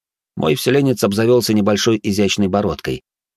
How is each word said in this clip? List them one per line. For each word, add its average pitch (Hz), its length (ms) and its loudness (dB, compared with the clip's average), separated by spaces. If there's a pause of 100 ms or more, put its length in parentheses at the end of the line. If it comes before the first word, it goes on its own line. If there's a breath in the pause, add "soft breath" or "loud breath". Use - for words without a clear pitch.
(360)
Мой 156 180 0
вселенец 131 480 0
обзавелся 113 500 2
небольшой 107 480 2
изящной 101 460 0
бородкой, 90 560 -4 (340)